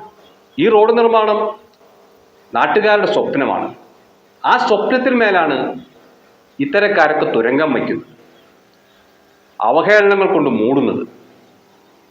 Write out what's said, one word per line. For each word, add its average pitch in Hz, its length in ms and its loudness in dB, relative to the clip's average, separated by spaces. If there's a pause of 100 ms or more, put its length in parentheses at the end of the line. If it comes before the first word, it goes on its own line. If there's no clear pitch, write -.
(580)
ഈ 147 80 2 (100)
റോഡ് 214 240 4
നിർമ്മാണം 220 400 2 (1120)
നാട്ടുകാരുടെ 202 600 0
സ്വപ്നമാണ്. 131 560 -4 (760)
ആ - 100 0 (140)
സ്വപ്നത്തിൽ 247 540 0
മേലാണ് 175 360 0 (1000)
ഇത്തരക്കാരൊക്കെ 156 760 0
തുരങ്കം 131 380 0
വയ്ക്കുന്നത്, - 380 -6 (1500)
അവഹേളനങ്ങൾ 190 760 2
കൊണ്ട് 143 240 0
മൂടുന്നത്. 113 440 0 (1080)